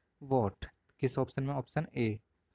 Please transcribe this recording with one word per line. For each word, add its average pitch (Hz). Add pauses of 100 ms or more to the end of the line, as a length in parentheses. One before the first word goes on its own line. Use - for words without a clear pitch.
(220)
watt। 131 (360)
किस 135
option 131
में, 139
option 139 (100)
ए। 110 (340)